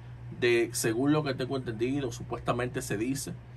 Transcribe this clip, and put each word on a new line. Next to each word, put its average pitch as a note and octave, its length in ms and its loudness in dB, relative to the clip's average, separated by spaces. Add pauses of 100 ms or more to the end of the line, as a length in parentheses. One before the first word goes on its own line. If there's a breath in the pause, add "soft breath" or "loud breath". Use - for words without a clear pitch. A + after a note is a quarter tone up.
(400 loud breath)
de, A#2 320 6
según B2+ 400 4
lo D3+ 100 4
que C3+ 120 0
tengo C3 220 -2
entendido, B2 540 0
supuestamente B2 720 -2
se G#2+ 140 -2
dice B2+ 380 -2 (220 loud breath)